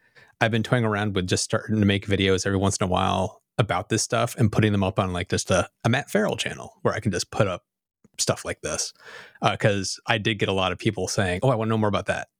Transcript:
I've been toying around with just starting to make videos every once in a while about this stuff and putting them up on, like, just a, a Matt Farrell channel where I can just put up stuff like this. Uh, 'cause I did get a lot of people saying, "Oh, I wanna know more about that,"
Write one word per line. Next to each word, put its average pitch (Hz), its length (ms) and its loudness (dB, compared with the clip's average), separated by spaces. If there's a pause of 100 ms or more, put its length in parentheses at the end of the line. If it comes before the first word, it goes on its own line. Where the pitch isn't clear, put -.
(400)
I've 113 100 4
been 113 140 0
toying 123 200 2
around 104 300 0
with 90 140 0
just 98 160 0
starting 110 340 -2
to 101 80 6
make 101 200 2
videos 95 380 2
every 98 140 0
once 95 180 2
in - 80 -2
a 92 60 0
while 92 500 0 (160)
about 95 320 0
this 110 140 0
stuff 117 340 -2
and 110 140 4
putting 107 220 4
them 101 100 0
up 95 160 0
on, 95 140 -2
like, 87 160 -6
just - 220 -2
a, 90 200 2 (140)
a - 40 2
Matt 127 220 0
Farrell 202 260 0
channel 69 460 -8
where - 100 0
I 90 80 -6
can 98 120 -2
just 87 180 -4
put - 160 0
up 90 180 -6 (540)
stuff - 260 -2
like - 180 -8
this. 151 300 -6 (480)
Uh, 104 160 2
'cause 101 500 0
I 113 120 2
did 107 220 -2
get 101 80 2
a 98 40 0
lot 92 200 0
of 87 60 -6
people 98 300 -2
saying, 92 360 -2
"Oh, 127 60 4
I 127 40 4
wanna 110 160 0
know 113 80 2
more 107 100 2
about 95 180 0
that," - 220 -4 (100)